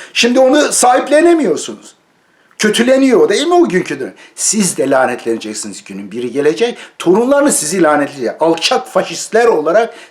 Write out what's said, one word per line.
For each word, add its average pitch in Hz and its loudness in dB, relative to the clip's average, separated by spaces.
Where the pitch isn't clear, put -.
Şimdi 247 2
onu 269 4
sahiplenemiyorsunuz. 254 0
Kötüleniyor 240 2
değil 240 -2
mi 349 2
o 349 4
günkü 175 -4
dönem? - -10
Siz 185 -2
de 135 0
lanetleneceksiniz 117 -4
günün 98 -14
biri 120 -8
gelecek. 156 -2
Torunlarınız 254 2
sizi 170 -2
lanetleyecek. 139 -2
Alçak 165 -2
faşistler 190 -2
olarak 175 0